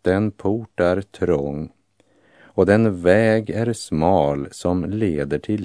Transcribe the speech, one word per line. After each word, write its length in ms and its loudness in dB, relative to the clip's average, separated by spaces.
den 280 0
port 500 -6
är 200 2
trång 720 -4
och 260 0
den 360 2
väg 480 4
är 220 -2
smal 800 0
som 340 -2
leder 540 -2
till 260 -4